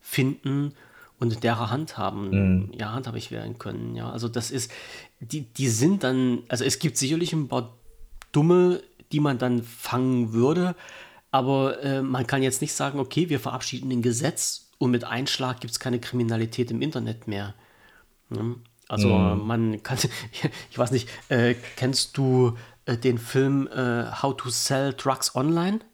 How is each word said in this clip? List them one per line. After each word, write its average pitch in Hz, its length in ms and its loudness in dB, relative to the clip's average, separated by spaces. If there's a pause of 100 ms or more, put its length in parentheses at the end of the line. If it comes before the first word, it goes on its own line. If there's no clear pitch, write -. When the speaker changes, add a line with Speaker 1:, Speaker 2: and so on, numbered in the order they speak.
Speaker 1:
finden 139 720 -2 (460)
und 117 140 0
in 113 60 -8
derer 113 320 0
Hand 151 260 -6
haben, 101 320 -4
Speaker 2:
Mhm. 95 480 4
Speaker 1:
ja, 107 140 -6
handhabig 117 400 -8
werden 113 260 -8
können, 117 380 -8
ja. 117 160 -8
Also 117 160 -6
das 117 240 -6
ist, 123 200 -6 (500)
die, 147 200 -8
die 135 280 -2
sind 151 340 2
dann, 127 360 2 (100)
also 120 160 -2
es 123 140 0
gibt - 180 -2
sicherlich 165 360 0
ein 151 140 0
paar 120 300 -4 (560)
Dumme, 180 480 6 (300)
die 151 100 2
man 139 160 2
dann 123 260 2
fangen 123 680 0
würde, 165 420 4 (560)
aber, 135 500 2
äh, 135 200 -2
man 131 260 -2
kann 131 160 2
jetzt 131 180 0
nicht 151 120 -4
sagen, 139 260 -2
okay, 160 300 0
wir 143 100 0
verabschieden 127 520 -6
ein 123 100 2
Gesetz 123 680 -2 (100)
und 127 120 4
mit 120 140 2
Einschlag 127 560 -4
gibt's 117 180 -6
keine 123 200 -2
Kriminalität 117 720 0
im 117 100 -2
Internet 123 460 -4
mehr. 101 260 -6 (760)
Ne? 113 260 -4 (340)
Also 104 180 4 (100)
Speaker 2:
Mhm. 104 300 4
Speaker 1:
man 113 360 0
kann, 131 140 -4
<laughs> - 720 -6
ich - 60 -14
weiß 123 140 2
nicht, 120 160 0 (220)
äh, 120 260 4 (220)
kennst - 400 -2
du, 127 400 4 (280)
äh, 120 120 0
den 120 200 2
Film, 135 500 2
äh, 120 380 0 (160)
How 139 140 0
to - 140 -8
Sell 135 440 0
Drugs - 420 -2
Online? 170 440 2 (140)